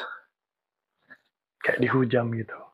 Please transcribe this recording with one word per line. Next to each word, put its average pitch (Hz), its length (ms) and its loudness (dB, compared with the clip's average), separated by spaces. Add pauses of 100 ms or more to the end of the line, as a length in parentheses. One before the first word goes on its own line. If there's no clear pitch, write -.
(1600)
Kayak - 240 0
dihujam 120 560 2
gitu. 110 160 -8 (200)